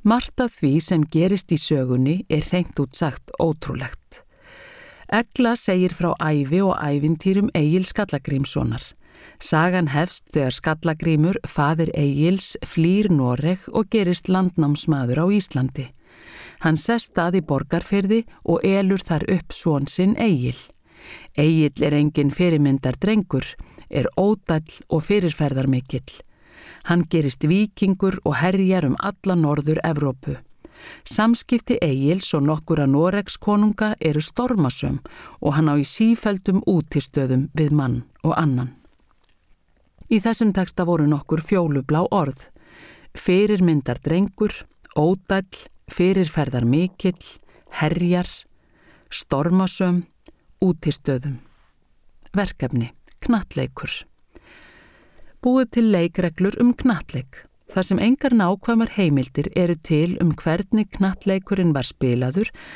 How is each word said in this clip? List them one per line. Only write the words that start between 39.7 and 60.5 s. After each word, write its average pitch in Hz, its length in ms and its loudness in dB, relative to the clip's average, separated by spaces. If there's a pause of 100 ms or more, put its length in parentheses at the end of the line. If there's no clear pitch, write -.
Í 220 120 4
þessum 226 320 2
texta 180 320 -2
voru 165 240 2
nokkur 156 320 -2
fjólublá 151 680 0
orð. 151 380 -4 (680)
Fyrirmyndardrengur, 185 1400 0 (420)
ódæll, 190 680 -2 (280)
fyrirferðarmikill, 170 1300 0 (560)
herjar, 175 480 0 (840)
stormasöm, 175 920 0 (560)
útistöðum. 143 800 -2 (960)
Verkefni, 131 560 -2 (320)
knattleikur. - 800 -4 (1400)
Búið 254 300 2
til 226 220 4
leikreglur 175 640 0
um 240 140 6
knattleik. - 720 -4 (300)
Þar 185 80 2
sem 185 160 0
engar 247 320 2
nákvæmar 226 640 2
heimildir 143 580 0
eru 175 220 0
til 160 480 0
um 170 100 4
hvernig 202 640 -2